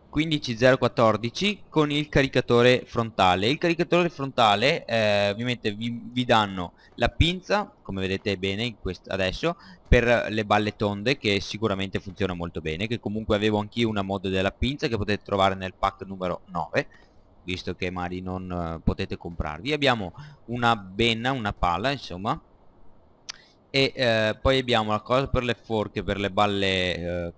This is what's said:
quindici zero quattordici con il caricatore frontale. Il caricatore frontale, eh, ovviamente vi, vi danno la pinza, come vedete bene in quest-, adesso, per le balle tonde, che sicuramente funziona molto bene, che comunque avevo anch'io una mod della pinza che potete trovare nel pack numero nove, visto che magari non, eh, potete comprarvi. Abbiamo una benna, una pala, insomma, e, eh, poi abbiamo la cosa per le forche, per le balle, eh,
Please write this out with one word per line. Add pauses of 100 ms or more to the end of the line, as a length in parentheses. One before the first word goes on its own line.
quindici
zero
quattordici
con
il
caricatore
frontale.
Il
caricatore
frontale,
eh,
ovviamente
vi, (140)
vi
danno (220)
la
pinza, (100)
come
vedete
bene
in
quest-,
adesso, (320)
per
le
balle
tonde,
che
sicuramente
funziona
molto
bene,
che
comunque
avevo
anch'io
una
mod
della
pinza
che
potete
trovare
nel
pack
numero
nove, (560)
visto
che
magari
non,
eh,
potete
comprarvi.
Abbiamo (320)
una
benna,
una
pala,
insomma, (1300)
e,
eh,
poi
abbiamo
la
cosa
per
le
forche,
per
le
balle,
eh,